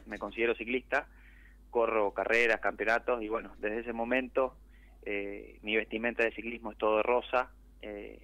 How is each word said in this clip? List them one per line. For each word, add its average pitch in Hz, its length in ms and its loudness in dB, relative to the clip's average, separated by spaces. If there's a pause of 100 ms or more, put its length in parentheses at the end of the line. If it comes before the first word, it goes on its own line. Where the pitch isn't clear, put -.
me 107 120 -8
considero 113 360 0
ciclista, 127 540 -2 (640)
corro 113 420 4
carreras, 113 480 4
campeonatos, 113 640 0
y 107 60 -6
bueno, 110 300 -4
desde 113 220 -2
ese 117 120 -8
momento, 127 640 -2 (480)
eh, 101 580 -8
mi 107 140 0
vestimenta 113 480 0
de - 80 2
ciclismo 113 400 -10
es - 60 -18
todo 107 240 4
rosa, 123 480 0 (320)
eh, 104 420 -12